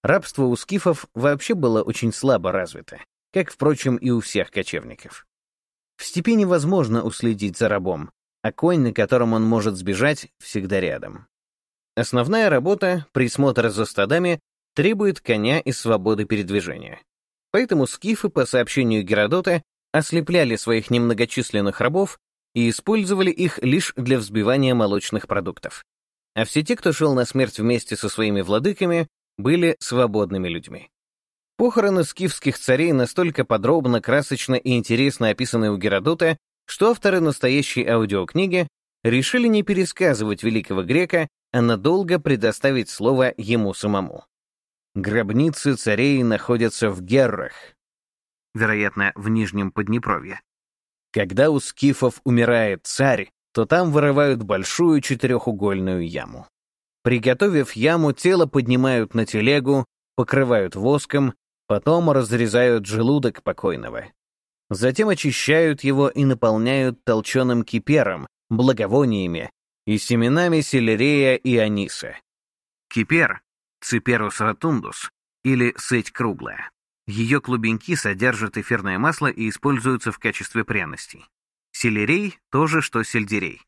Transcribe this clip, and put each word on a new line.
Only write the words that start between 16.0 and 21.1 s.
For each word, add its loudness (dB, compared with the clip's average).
передвижения. -4
Поэтому 2
скифы, -4
по 0
сообщению 0
Геродота, 0
ослепляли 0
своих 0
немногочисленных 0